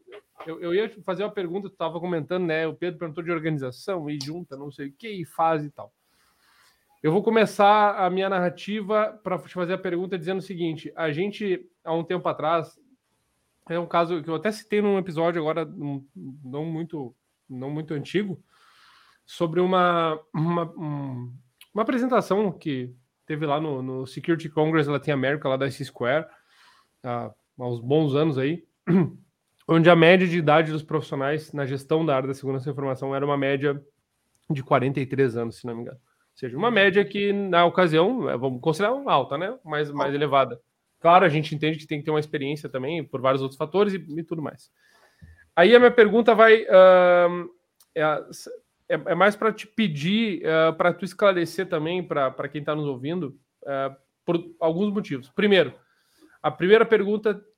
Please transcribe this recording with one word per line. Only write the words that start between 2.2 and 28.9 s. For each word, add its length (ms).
né? 200
O 60
Pedro 260
perguntou 240
de 80
organização 800
e 100
junta, 380
não 160
sei 160
o 40
que, 140
e 200
faz 360
e 80
tal. 220
Eu 120
vou 100
começar 720
a 140
minha 180
narrativa 960
pra 160
te 160
fazer 200
a 40
pergunta 400
dizendo 200
o 40
seguinte: 540
a 160
gente, 520
há 100
um 80
tempo 260
atrás, 480
é 100
um 80
caso 340
que 80
eu 60
até 160
citei 320
num 160
episódio 420
agora, 240
um, 400
não 200
muito, 500
não 220
muito 240
antigo, 480
sobre 360
uma, 580
uma, 300
um, 560
uma 120
apresentação 640
que 420
teve 220
lá 140
no, 200
no 240
Security 440
Congress 420
Latin 220
America, 360
lá 80
da 120
I 20
C 140
Square, 420
há, 260
há 60
uns 160
bons 360
anos 220
aí, 260
<clears throat> 800